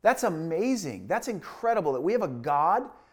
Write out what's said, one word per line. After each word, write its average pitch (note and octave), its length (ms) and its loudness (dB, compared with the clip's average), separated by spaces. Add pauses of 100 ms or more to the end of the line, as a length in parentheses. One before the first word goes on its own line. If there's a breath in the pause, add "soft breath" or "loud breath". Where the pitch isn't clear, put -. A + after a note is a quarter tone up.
That's B3 220 4
amazing. E3 800 -2
That's F#3+ 200 -2
incredible G#3 680 -2
that B2+ 80 -2
we F#3 100 2
have A#3 100 2
a E3 60 -2
God D3 600 0 (220 loud breath)